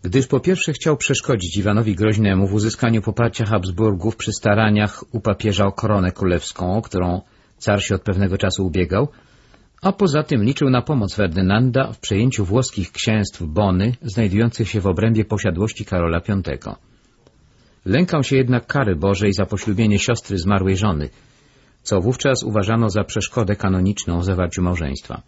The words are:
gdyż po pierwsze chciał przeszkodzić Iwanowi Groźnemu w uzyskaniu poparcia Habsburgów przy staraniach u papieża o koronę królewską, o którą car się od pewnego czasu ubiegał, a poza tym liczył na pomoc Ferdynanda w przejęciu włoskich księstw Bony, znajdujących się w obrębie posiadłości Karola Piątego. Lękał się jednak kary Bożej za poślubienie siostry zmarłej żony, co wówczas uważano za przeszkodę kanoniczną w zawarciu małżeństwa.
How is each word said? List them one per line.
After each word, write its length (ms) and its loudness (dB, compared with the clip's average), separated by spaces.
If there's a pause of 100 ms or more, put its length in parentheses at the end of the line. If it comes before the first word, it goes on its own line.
gdyż 240 2
po 140 2
pierwsze 320 0
chciał 240 0
przeszkodzić 600 -2
Iwanowi 380 2
Groźnemu 520 2
w 80 -2
uzyskaniu 480 0
poparcia 420 -2
Habsburgów 720 0
przy 160 -6
staraniach 840 0
u 60 -4
papieża 460 0
o 60 0
koronę 400 0
królewską, 640 -2
o 60 -2
którą 380 -2 (380)
car 240 0
się 120 -2
od 80 -4
pewnego 360 0
czasu 280 -2
ubiegał, 420 0 (760)
a 100 0
poza 300 0
tym 220 0
liczył 260 2
na 120 2
pomoc 320 -2
Ferdynanda 760 2
w 60 -16
przejęciu 460 0
włoskich 480 -2
księstw 500 -2
Bony, 500 2 (100)
znajdujących 680 0
się 120 -2
w 60 -2
obrębie 380 2
posiadłości 600 -2
Karola 360 0
Piątego. 560 -4 (1080)
Lękał 400 2
się 120 0
jednak 300 2
kary 300 0
Bożej 360 2
za 140 0
poślubienie 520 0
siostry 400 -2
zmarłej 380 2
żony, 320 0 (760)
co 180 0
wówczas 440 0
uważano 460 0
za 140 0
przeszkodę 520 -2
kanoniczną 640 0
w 40 -2
zawarciu 380 -2
małżeństwa. 640 -4